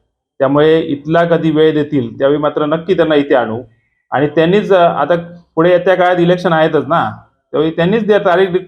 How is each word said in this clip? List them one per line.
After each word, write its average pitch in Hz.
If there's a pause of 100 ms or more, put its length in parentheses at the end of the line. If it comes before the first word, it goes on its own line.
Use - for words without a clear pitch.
(400)
त्यामुळे 147
इथला 165
कधी 160
वेळ 156
देतील 147
त्यावेळी 143
मात्र 151
नक्की 165
त्यांना 160
इथे 143
आणू. 117 (500)
आणि 143
त्यांनीच, 175
अ, 175
आता 147 (400)
पुढे 170
येत्या 180
काळात 180
इलेक्शन 175
आहेतच 156
ना, 139 (400)
त्यावेळी 156
त्यांनीच 190
त्या 208
तारीख 190 (200)